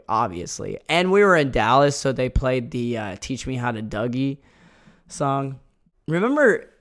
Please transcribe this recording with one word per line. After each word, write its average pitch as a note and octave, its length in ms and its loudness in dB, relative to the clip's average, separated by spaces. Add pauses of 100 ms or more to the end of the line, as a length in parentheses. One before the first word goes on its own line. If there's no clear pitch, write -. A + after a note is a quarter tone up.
obviously. G2 800 -4
And F3+ 240 2
we G3+ 100 6
were F#3+ 140 6
in C#3 160 2
Dallas, B2+ 440 4
so C3+ 140 0
they B2+ 180 -2
played B2+ 440 0
the, A#2+ 260 -4
uh, G2+ 220 -8
Teach - 260 -8
Me C3 80 -6
How B2 160 -2
to A2 140 -6
Dougie B2 540 -4 (680)
song. C3+ 540 -4 (480)
Remember, A#3 600 2 (120)